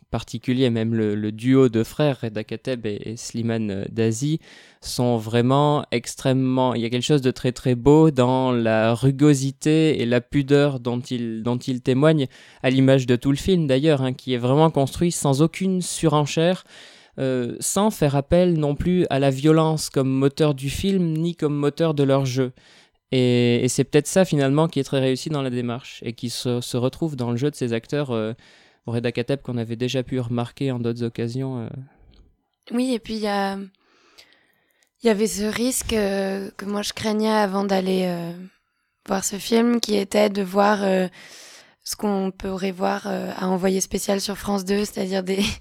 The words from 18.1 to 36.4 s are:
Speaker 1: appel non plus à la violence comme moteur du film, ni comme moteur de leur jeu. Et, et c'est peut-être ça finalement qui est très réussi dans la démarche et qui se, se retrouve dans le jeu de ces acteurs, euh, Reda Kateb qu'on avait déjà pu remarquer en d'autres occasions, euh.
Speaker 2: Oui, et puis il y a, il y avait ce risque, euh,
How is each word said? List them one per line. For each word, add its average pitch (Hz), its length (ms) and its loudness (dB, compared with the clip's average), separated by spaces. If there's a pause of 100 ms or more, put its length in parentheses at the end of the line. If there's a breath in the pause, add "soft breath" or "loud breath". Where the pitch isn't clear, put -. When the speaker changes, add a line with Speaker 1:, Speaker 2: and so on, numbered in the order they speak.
Speaker 1:
appel 175 420 2
non 147 160 0
plus 175 360 0
à 135 100 0
la 139 100 2
violence 156 600 2
comme 135 200 0
moteur 139 460 2
du 135 140 -6
film, 180 440 0
ni 165 220 -2
comme 147 200 -2
moteur 151 380 0
de 143 100 2
leur 135 220 2
jeu. 127 260 0 (600 soft breath)
Et, 120 520 4
et - 20 2
c'est 135 160 0
peut-être 147 240 2
ça 190 160 4
finalement 147 460 2
qui 139 100 -4
est 135 60 -2
très 139 160 -2
réussi 131 260 0
dans 151 140 -2
la 135 80 -4
démarche 120 520 -6
et 120 120 -8
qui 120 160 -8
se, 120 320 -4
se - 160 -6
retrouve 135 400 -2
dans 120 120 -4
le 120 60 0
jeu 139 160 -2
de - 60 -20
ces 120 160 -4
acteurs, 131 380 -4
euh, 110 200 -2 (540 soft breath)
Reda 120 260 -2
Kateb 135 300 -4
qu'on 120 160 -6
avait 113 180 -4
déjà 127 260 -2
pu 127 200 -6
remarquer 120 500 -4
en 123 80 -4
d'autres 120 240 -4
occasions, 120 560 -6
euh. 113 80 -10 (1040 soft breath)
Speaker 2:
Oui, 254 220 -2
et 220 60 -4
puis - 160 -10
il 220 40 -8
y 208 80 -4
a, 196 300 -2 (1500 soft breath)
il 233 40 2
y - 20 6
avait 214 180 2
ce 185 160 -4
risque, 214 480 -4
euh, 196 640 -2